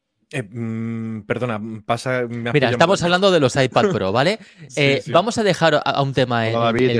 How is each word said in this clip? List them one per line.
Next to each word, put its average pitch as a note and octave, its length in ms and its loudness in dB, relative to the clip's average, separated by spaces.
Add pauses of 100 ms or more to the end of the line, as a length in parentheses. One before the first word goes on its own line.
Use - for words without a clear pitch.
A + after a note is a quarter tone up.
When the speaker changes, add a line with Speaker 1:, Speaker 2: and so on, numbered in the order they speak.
(320)
Speaker 1:
Eh, C#3 120 -8
mm, A2+ 800 -8
perdona, A2+ 360 -4 (280)
pasa, A#2+ 240 -4
me B2+ 100 -2
has A#2+ 80 -4
Speaker 2:
Mira, A#2 240 -6
Speaker 1:
pillado B2+ 200 2
Speaker 2:
estamos D3+ 260 2
Speaker 1:
un - 20 -4
poco. - 60 -4
Speaker 2:
hablando F#3 240 2
de F3 100 4
los B2+ 160 2
iPad C#3+ 340 2
Pro, G2 220 -2
¿vale? D3+ 260 0
Speaker 1:
<laughs> - 300 -20
Sí, B2+ 140 -4
Speaker 2:
Eh, C#3 200 2
Speaker 1:
sí. - 80 -10
Speaker 2:
vamos F#3+ 280 2
a A#3 40 -2
dejar E3 340 2
a, - 20 4
a C3+ 240 -2
un C#3 100 -2
tema A#2+ 360 0
en, A2+ 60 -2
Speaker 3:
Hola, A#2 120 0
David, A#2 180 2
Speaker 2:
en B2 60 4
el A#2 100 0